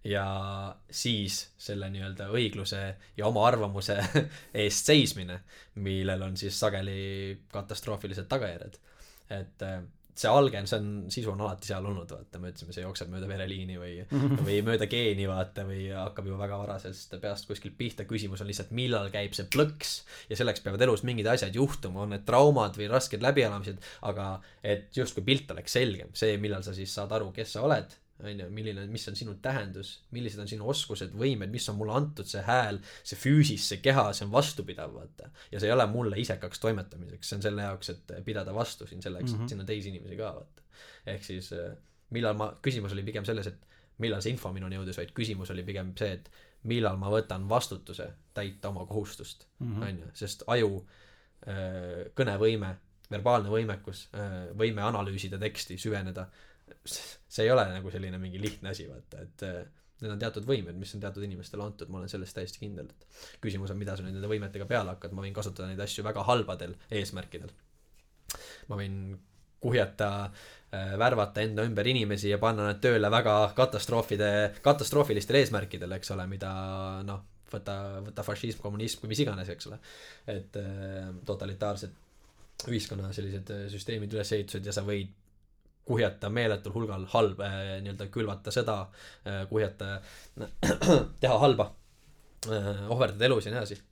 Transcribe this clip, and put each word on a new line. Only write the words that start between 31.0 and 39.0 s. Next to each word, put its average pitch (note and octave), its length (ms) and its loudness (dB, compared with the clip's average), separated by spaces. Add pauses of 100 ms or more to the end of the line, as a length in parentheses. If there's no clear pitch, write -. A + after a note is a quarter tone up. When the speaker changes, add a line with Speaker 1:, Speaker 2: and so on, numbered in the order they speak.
Speaker 1:
võimed, A2 380 2
mis A#2+ 180 -2
on G#2 80 -2
mulle G#2+ 160 -2
antud, D3 320 0
see G2 160 -4
hääl, G#2+ 380 2 (260)
see G#2 80 -8
füüsis, C#3+ 540 6
see G2 100 -2
keha, C3+ 320 6
see G2+ 140 -4
on G2+ 80 -2
vastupidav, F#2 580 2
vaata. - 380 -16 (240)
Ja G2+ 100 -2
see G#2 60 4
ei - 20 6
ole B2 160 8
mulle G#2+ 320 0
isekaks - 400 -4
toimetamiseks, F#2 720 -4
see G#2 80 -4
on G2+ 80 -2
selle G#2 180 0
jaoks, G2 300 -6
et - 180 -14 (160)
pidada G2 300 -4
vastu A2+ 320 -4
siin F#2 160 -12